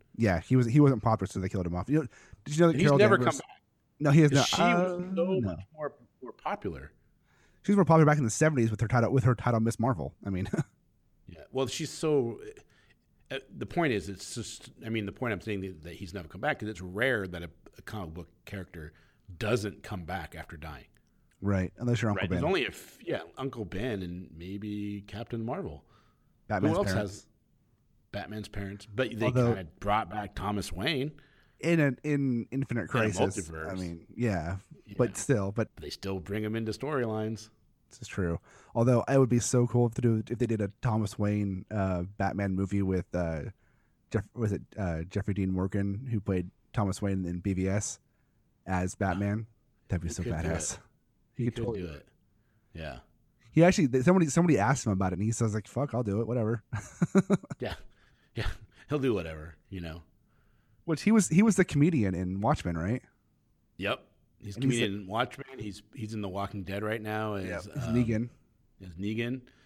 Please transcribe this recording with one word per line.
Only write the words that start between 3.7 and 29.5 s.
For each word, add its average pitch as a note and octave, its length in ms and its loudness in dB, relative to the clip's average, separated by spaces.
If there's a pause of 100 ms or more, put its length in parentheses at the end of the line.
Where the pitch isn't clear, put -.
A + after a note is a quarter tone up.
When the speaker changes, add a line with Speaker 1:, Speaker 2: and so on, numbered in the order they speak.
Speaker 1:
No, C#3+ 120 4
he D#3+ 100 10
has D3 100 8
Speaker 2:
'Cause C#3+ 60 4
Speaker 1:
not. C3 100 6
Speaker 2:
she - 140 2
was F3 300 4
Speaker 1:
Uh, F3+ 240 -6
Speaker 2:
so E3+ 80 2
Speaker 1:
no. F#3+ 180 2
Speaker 2:
much F2+ 180 -2 (140)
more, D3+ 200 -8 (280)
more A#2+ 120 -12
popular. E2+ 580 -8 (720)
Speaker 1:
She - 80 2
was G#3 60 6
more F#3+ 80 8
popular D#3+ 200 10
back D3+ 120 6
in D3 60 2
the A2+ 60 2
seventies C3+ 420 4
with G2+ 100 -4
her A#2 60 0
title, A#2 240 4
with C3+ 120 4
her B2+ 120 6
title A#2 240 0
Miss A2+ 200 0
Marvel. G2+ 340 0 (120)
I G2+ 40 -4
mean, F#2 220 -2
<laughs> - 760 -8
Speaker 2:
Yeah. E2+ 240 -20
Well, C3 160 -2
she's D3 220 -6
so. C3+ 500 0 (920)
Uh, C3+ 100 -6 (180)
the B2+ 80 -8
point D#3+ 280 0
is, G2 160 -2
it's - 260 -12
just. - 360 -12 (140)
I - 40 -8
mean, A2+ 160 -2
the F#2+ 60 -6
point A#2+ 220 -4
I'm F2 80 -6
saying G#2 200 -4
that, F2+ 220 -10
that E2+ 120 -12
he's F2 180 -12
never F2 140 -10
come F#2 140 -14
back C#3+ 180 -4
'cause G#2+ 100 -6
it's G#2+ 120 -10
rare G2+ 460 -2
that F2 160 -8
a, E2 60 -10 (280)
a - 40 -20
comic F2+ 320 -10
book E2+ 160 -12 (160)
character F2 480 -12 (440)
doesn't G#2+ 460 -2
come F#2 200 -10
back E2 320 -8
after D#2 220 -14
dying. D2 280 -14 (560)
Speaker 1:
Right, G2 360 0
unless A#2+ 240 0
you're A2+ 100 0
Uncle F#2+ 120 -2
Speaker 2:
Right, F#2 60 -2
there's F2+ 120 0
Speaker 1:
Ben. D3 60 0
Speaker 2:
only E3+ 180 2
a F#2+ 40 -2
f-, - 360 -16
yeah, C3+ 160 -4 (160)
Uncle B2+ 280 -6
Ben G2+ 360 -4
and F2 340 -10
maybe G2+ 720 -8
Captain A2+ 360 -8
Marvel. A2+ 400 -8 (640)
Speaker 1:
Batman's G#2+ 280 2
Speaker 2:
Who - 40 2
else F#2+ 140 2
Speaker 1:
parents. G2+ 200 -2
Speaker 2:
has - 140 -18 (840)
Batman's G2+ 360 -8
parents? G2+ 380 -8
But A2+ 340 -4
they A2 60 0
Speaker 1:
Although A#2+ 300 4